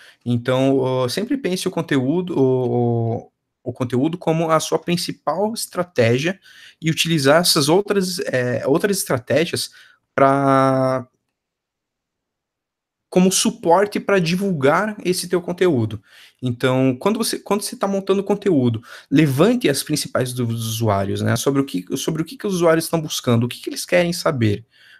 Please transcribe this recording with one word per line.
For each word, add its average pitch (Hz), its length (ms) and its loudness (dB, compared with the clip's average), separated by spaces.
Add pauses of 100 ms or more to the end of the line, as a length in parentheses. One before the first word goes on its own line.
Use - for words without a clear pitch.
(260)
Então, 127 540 2
ó, 127 280 0
sempre 240 300 -4
pense 185 280 -4
o 180 60 -4
conteúdo, 165 640 -2
o, 139 60 4
o, 120 880 0 (320)
o 120 80 -8
conteúdo 131 460 -2
como 165 320 -2
a 160 100 4
sua 156 200 -2
principal 175 720 -4
estratégia 156 840 -2 (420)
e 160 100 0
utilizar 156 480 4
essas 165 300 2
outras, 185 500 0
é, 123 480 -2
outras 185 300 2
estratégias 135 720 -2 (420)
pra, 135 920 2 (2000)
como 185 220 4
suporte 202 680 2
pra 202 200 0
divulgar 180 840 0
esse 180 240 -4
teu 180 120 -2
conteúdo. 143 640 -2 (380)
Então, 127 580 0
quando 202 180 0
você, 226 220 -4
quando 202 220 -4
você - 140 -10
tá 202 120 -4
montando 196 360 -2
conteúdo, 147 600 0 (260)
levante 160 580 4
as 139 140 0
principais 139 500 -4
dúvidas 117 300 -4
dos 113 140 -6
usuários, 101 460 0
né? 110 140 2
Sobre 139 240 0
o 135 60 2
que, - 200 -6 (120)
sobre 156 240 -4
o 160 40 -4
que - 120 -16
que - 80 -8
os 196 100 -2
usuários 165 300 2
estão 190 160 -2
buscando, 123 440 0
o - 20 -2
que - 140 -10
que - 80 -10
eles - 140 -8
querem 175 300 0
saber, 117 500 -2 (360)